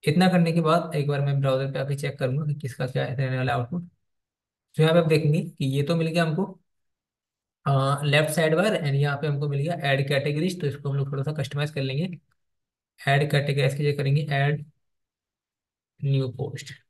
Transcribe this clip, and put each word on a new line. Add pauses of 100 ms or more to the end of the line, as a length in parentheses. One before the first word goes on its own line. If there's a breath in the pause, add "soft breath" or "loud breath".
इतना
करने
के
बाद
एक
बार
मैं
browser
पे
आके
check
करूँगा
कि
किसका
क्या
रहने
वाला
output। (880)
तो
यहाँ
पे
आप
देखेंगे
कि
ये
तो
मिल
गया
हमको, (1200)
अ,
left
side
bar,
and
यहाँ
पे
हमको
मिल
गया (100)
ऐड
categories।
तो
इसको
हम
लोग
थोड़ा
सा
customize
कर
लेंगे, (920)
ऐड
categories
के
लिए
करेंगे
ऐड (1400)
न्यू
post। (160)